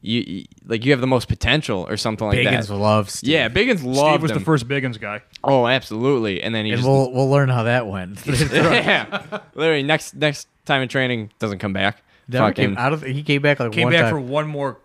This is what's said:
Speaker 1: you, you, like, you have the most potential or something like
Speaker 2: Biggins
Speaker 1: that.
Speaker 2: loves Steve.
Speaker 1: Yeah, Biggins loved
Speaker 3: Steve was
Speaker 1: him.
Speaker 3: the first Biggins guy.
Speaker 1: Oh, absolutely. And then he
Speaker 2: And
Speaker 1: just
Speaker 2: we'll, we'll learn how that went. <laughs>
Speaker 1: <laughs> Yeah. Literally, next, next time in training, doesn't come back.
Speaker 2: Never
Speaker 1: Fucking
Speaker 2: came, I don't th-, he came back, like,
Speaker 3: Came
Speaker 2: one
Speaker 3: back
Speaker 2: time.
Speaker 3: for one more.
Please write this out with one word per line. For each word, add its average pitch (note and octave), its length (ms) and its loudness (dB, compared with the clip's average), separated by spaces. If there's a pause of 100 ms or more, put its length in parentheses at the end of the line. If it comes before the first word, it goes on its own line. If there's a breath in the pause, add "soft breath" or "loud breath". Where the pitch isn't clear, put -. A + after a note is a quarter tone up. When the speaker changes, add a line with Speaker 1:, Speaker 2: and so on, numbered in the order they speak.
Speaker 1:
you, A#2 180 -2
you, - 240 -8 (220)
like, A2+ 180 -4
you C3+ 60 4
have C3+ 100 4
the B2+ 60 0
most C3 220 2
potential A#2+ 600 0
or G#2+ 80 -4
something A2 320 -4
like G#2 120 2
Speaker 2:
Biggins B2 280 2
Speaker 1:
that. G2+ 80 -8
Speaker 2:
loves G#2 380 2
Steve. - 160 -4
Speaker 1:
Yeah, D3 180 2
Biggins F#3+ 340 0
loved B2+ 140 -2 (200)
Speaker 3:
Steve D3 60 0
was D#3+ 100 0
Speaker 1:
him. D3+ 60 -2
Speaker 3:
the - 60 -6
first C#3+ 240 0
Biggins C3 320 -4
guy. G#2+ 220 -8 (220)
Speaker 1:
Oh, C3 220 4
absolutely. A#2 760 0
And A2+ 120 -4
then G#2+ 120 -2
he A2 60 -2
Speaker 2:
And A#2+ 80 -2
Speaker 1:
just B2+ 80 2
Speaker 2:
we'll, C3+ 240 4
we'll C3 180 2
learn C#3 180 4
how B2 140 2
that A#2+ 240 0
went. F#2+ 400 -8
<laughs> - 0 -
Speaker 1:
<laughs> C3 260 0
Yeah. E3+ 880 0 (140)
Literally, D3+ 280 2
next, D3+ 320 -2
next C#3+ 320 -4 (200)
time C3+ 160 2
in B2+ 60 -4
training, B2 500 -2
doesn't G#2 200 -4
come G2+ 140 -4
back. G2 300 -2 (260 soft breath)
Speaker 2:
Never B2 200 2
Speaker 1:
Fucking B2+ 260 0
Speaker 2:
came, - 40 -6
I B2 120 0
don't D#3 100 -4
th-, C3+ 140 -6
he C#3+ 80 -6
came D3 180 2
back, C#3+ 200 2
like, A#2 120 -2
Speaker 3:
Came - 120 2
Speaker 2:
one B2 100 2
Speaker 3:
back E3 80 4
Speaker 2:
time. A2+ 100 2
Speaker 3:
for D3+ 80 -2
one C#3 260 -4
more. C#3+ 380 -6